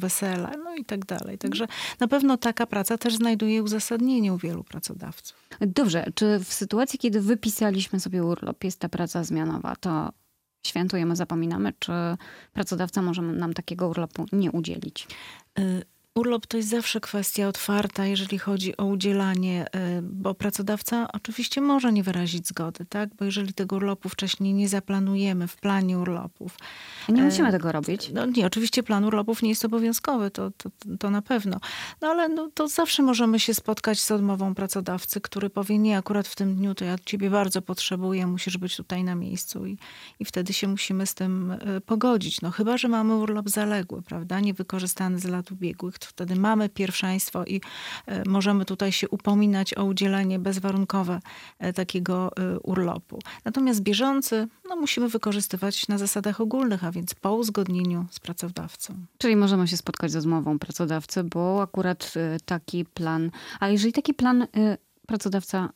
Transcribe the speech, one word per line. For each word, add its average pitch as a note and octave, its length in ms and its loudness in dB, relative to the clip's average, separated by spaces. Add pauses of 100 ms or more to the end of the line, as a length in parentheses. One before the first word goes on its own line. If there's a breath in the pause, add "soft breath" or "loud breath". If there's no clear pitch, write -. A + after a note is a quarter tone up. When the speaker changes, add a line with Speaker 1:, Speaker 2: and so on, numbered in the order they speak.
Speaker 1:
wesela, F#3 500 -2 (140)
no E4+ 120 -10
i C#4 80 -8
tak G3+ 220 -6
dalej. G3 320 -8
Także G#3 280 -2 (340 loud breath)
na B3 80 4
pewno C4+ 280 4
taka A#3 300 0
praca G#3 320 -2
też A#3 180 0
znajduje A3 460 2
uzasadnienie A3 720 2
u F3+ 40 0
wielu E3+ 260 -4
pracodawców. - 840 -12 (120)
Speaker 2:
Dobrze, F#3 540 2
czy G#3 300 4
w - 80 -8
sytuacji, A3+ 460 0
kiedy G#3+ 220 2
wypisaliśmy G3+ 800 2
sobie F#3 240 0
urlop, - 400 -2
jest F#3 160 -4
ta F3 80 -2
praca E3+ 360 -2
zmianowa, D#3+ 520 -2
to D#3 360 -2 (540)
świętujemy, E3+ 500 0
zapominamy, F3 600 0
czy - 140 -4 (600 loud breath)
pracodawca F#3 500 -2
może F3 200 0
nam E3+ 320 -2
takiego F3 340 -4
urlopu E3 440 -4
nie F#3+ 200 4
udzielić? E3+ 540 -4 (520 loud breath)
Speaker 1:
Y, F#3 240 0 (320)
urlop A#3 320 2
to - 100 -4
jest A3 120 0
zawsze A3+ 320 0
kwestia G3+ 480 0
otwarta, G3+ 580 0
jeżeli G3 320 0
chodzi F#3+ 380 -2
o - 80 -2
udzielanie, F#3+ 840 2 (320)
y, E3+ 40 -2
bo F#3+ 320 -4
pracodawca G#3 800 -2
oczywiście A#3 480 -4
może C#4 320 4
nie G#3 100 4
wyrazić F3 460 -2
zgody, E3 400 -6
tak? G#3 260 -4
Bo G3+ 100 -6
jeżeli G3 300 -2
tego G3 220 -2
urlopu G3 320 -2
wcześniej G3 460 -2
nie G3+ 140 2
zaplanujemy G3 800 0
w - 80 -12
planie F#3+ 420 2
urlopów, F3+ 580 -4 (520 loud breath)
Speaker 2:
Nie A#3+ 140 8
Speaker 1:
e, - 20 8
Speaker 2:
musimy C#4+ 280 6
tego E3 200 2
robić. D#3 420 -2
Speaker 1:
No A#3 120 0
nie, A#3+ 200 4
oczywiście A3+ 360 0
plan G#3 220 4
urlopów G#3+ 380 2
nie A3+ 60 4
jest A3 160 2
obowiązkowy, A3+ 640 2
to, G3 200 -4
to, - 200 -12 (300)
to G3+ 100 0
na G#3 120 2
pewno. G#3 340 0 (440 loud breath)
No D#4 80 0
ale E4 200 2
no, D#4+ 260 -2
to D4+ 140 2
zawsze D#4 340 2
możemy A#3 380 6
się A3+ 140 2
spotkać G#3+ 460 0
z - 100 0
odmową G3 440 2
pracodawcy, F#3 640 -4
który G3+ 300 -4
powie: G3+ 280 2
„Nie, G#3+ 200 6
akurat G3+ 300 0
w - 80 -12
tym G3 200 2
dniu G3 180 2
to F#3+ 100 -4
ja F3+ 200 0
ciebie G3+ 260 0
bardzo F#3+ 320 2
potrzebuję, F#3 640 -2
musisz F3+ 320 -2
być F3+ 180 -4
tutaj F3+ 280 -4
na F3+ 100 0
miejscu”, F3+ 520 -6
i, G3 120 -8 (420 loud breath)
i G#3 40 -6
wtedy F#3 280 -4
się G3 160 0
musimy G3 380 0
z - 80 -4
tym, F#3 360 -2
y, G3 300 -4
pogodzić. A3 600 0
No E3+ 100 -2
chyba G#3+ 260 0
że B3 120 0
mamy A3 280 4
urlop G#3+ 320 0
zaległy, G3+ 540 -2
prawda? F3 380 -4
Niewykorzystany F#3 800 -2
z F3+ 60 -6
lat F3+ 280 -4
ubiegłych, F3+ 500 -6
to - 60 -14
wtedy F3+ 280 -4
mamy G#3 320 4
pierwszeństwo F#3 760 -2
i, G3 160 -4 (460 loud breath)
e, G3 220 -4
możemy G3 360 4
tutaj F#3+ 280 0
się - 160 -2
upominać G3+ 680 2
o G3+ 60 2
udzielenie G3 540 2
bezwarunkowe, F#3+ 840 0 (380 loud breath)
e, F3+ 140 -2
takiego, F3+ 640 0
e, F#3 240 -2
urlopu. F3 580 -2 (260 loud breath)
Natomiast A#3+ 380 2
bieżący, A3+ 640 2 (200)
no, F#4 80 -4
musimy C#4 320 0
wykorzystywać G3+ 800 -2
na G3+ 100 0
zasadach G3+ 420 0
ogólnych, A3 440 0
a E3+ 80 -2
więc F3 220 -6
po G3 200 0
uzgodnieniu F3+ 760 0
z - 100 -16
pracodawcą. F3 720 -10 (240)
Speaker 2:
Czyli A3+ 180 4
możemy G3 320 6
się F3 80 -2
spotkać D#3+ 360 -4
z D#3 40 -2
odmową D#3 420 0
pracodawcy, D#3+ 640 -2
bo F3+ 380 0
akurat, F3+ 540 -2
e, E3 280 0
taki F3 400 -4
plan, D#3+ 460 0 (300 loud breath)
ale G3 120 2
jeżeli G#3 200 4
taki D4 220 2
plan, B3 280 6
e, - 40 0 (600)
pracodawca G3 680 -2